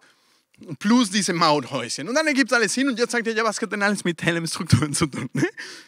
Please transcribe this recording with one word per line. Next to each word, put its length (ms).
plus 320
diese 200
Mauthäuschen. 800
Und 60
dann 120
ergibt 240
alles 220
Sinn 160
und 100
jetzt 120
sagt 160
ihr, 60
ja, 120
was 160
hat 100
denn 100
alles 220
mit 140
Telemstrukturen 760
zu 120
tun? 260
Ne? 160